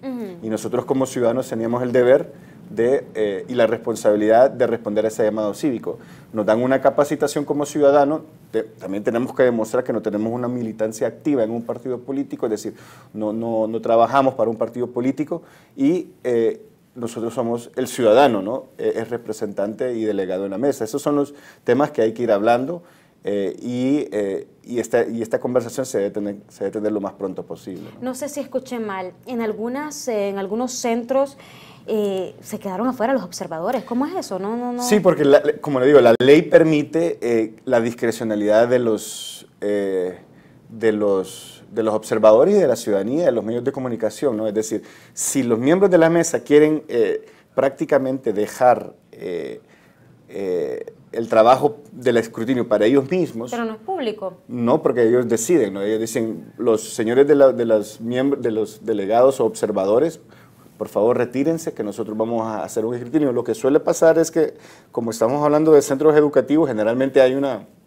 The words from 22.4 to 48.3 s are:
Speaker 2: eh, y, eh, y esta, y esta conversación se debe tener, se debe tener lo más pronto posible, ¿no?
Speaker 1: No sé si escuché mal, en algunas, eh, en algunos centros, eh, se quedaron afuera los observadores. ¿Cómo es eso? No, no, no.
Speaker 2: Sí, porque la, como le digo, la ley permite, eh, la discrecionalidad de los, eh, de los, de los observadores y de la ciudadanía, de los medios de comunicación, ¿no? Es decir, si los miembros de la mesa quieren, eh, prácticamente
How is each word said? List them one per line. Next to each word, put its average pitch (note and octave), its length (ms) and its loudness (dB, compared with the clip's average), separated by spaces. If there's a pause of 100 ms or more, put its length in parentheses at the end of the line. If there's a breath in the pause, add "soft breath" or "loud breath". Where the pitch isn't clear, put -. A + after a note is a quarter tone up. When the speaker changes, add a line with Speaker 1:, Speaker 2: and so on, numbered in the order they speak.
Speaker 2:
eh, G2 380 -4
y, B2+ 520 -2
eh, G2 360 -4 (160)
y A#2+ 140 -6
esta, A#2 280 0
y A2+ 140 -6
esta A2+ 180 -4
conversación B2 460 -4
se B2 140 -4
debe G2+ 120 -2
tener, G2+ 260 -8 (120)
se - 160 -12
debe G2 80 -4
tener G#2 200 -2
lo G#2+ 80 -2
más F#2+ 120 -6
pronto F#2 320 -10
posible, - 520 -14
¿no? B3 140 -10
Speaker 1:
No B3+ 40 -8
sé C#4 160 -10
si C#4+ 100 -10
escuché B3+ 380 -8
mal, F#3+ 340 -8 (140)
en A#3 160 -6
algunas, A#3+ 680 -8
eh, G3+ 220 -2
en G3 80 -6
algunos A3 340 -6
centros, B3+ 640 -2 (500 loud breath)
eh, G3 540 -4
se - 180 -12
quedaron G3+ 300 -4
afuera B3 240 -2
los B3 100 0
observadores. F3+ 600 -6
¿Cómo B3 220 -4
es E4 100 -8
eso? G#3 220 -6
No, G3+ 180 -6
no, B3 160 -6
no. A#3+ 100 -8
Speaker 2:
Sí, A3+ 160 4
porque D#3+ 260 4
la, C#3 180 8 (180)
como C#3 200 -2
le B2+ 60 4
digo, C#3+ 140 10
la A#2 180 8
ley C#3+ 240 8
permite, D#3+ 800 4
eh, A2+ 360 -2 (100)
la B2 140 4
discrecionalidad A2+ 880 0
de B2+ 100 4
los, - 680 -4 (140)
eh, F#2+ 580 -2 (500 soft breath)
de A2+ 240 0
los, G2+ 800 -2
de A2+ 140 -4
los G#2+ 100 0
observadores A2 640 6
y - 20 6
de F3+ 80 4
la B2 80 4
ciudadanía, A2+ 520 -2
de C3+ 60 2
los A2 120 -2
medios A#2 180 -4
de C3 80 -2
comunicación, B2 640 -4
¿no? A2 120 -4
Es G2+ 60 -6
decir, G#2+ 280 -4 (320 loud breath)
si - 300 -4
los A#2 160 0
miembros F#3 300 2
de F3 80 4
la E3 120 6
mesa E3 300 0
quieren, D3+ 480 4
eh, G#2+ 360 0 (300 soft breath)
prácticamente C3+ 800 0